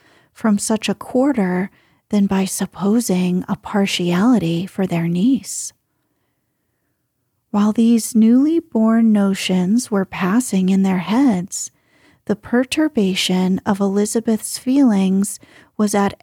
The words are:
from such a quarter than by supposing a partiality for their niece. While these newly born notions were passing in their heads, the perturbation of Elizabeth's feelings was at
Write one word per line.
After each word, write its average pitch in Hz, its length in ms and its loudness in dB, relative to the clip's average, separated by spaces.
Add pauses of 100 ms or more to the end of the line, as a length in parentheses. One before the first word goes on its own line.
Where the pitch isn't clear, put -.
(340)
from 208 260 0
such 214 300 -4
a 190 60 -2
quarter 208 760 -2 (380)
than 202 160 2
by 190 180 0
supposing 185 1040 -2
a - 80 -2
partiality 185 1080 0
for 190 200 -4
their 170 220 -2
niece. 196 640 -2 (1800)
While 208 220 0
these 226 420 2
newly 254 460 4
born 226 540 2
notions 196 760 0
were 196 140 0
passing 190 640 -2
in 190 160 2
their 190 140 0
heads, 190 720 -2 (540)
the 202 100 -2
perturbation 190 1300 0
of 196 140 -2
Elizabeth's 208 800 -2
feelings 202 840 2 (380)
was 214 180 0
at 202 280 0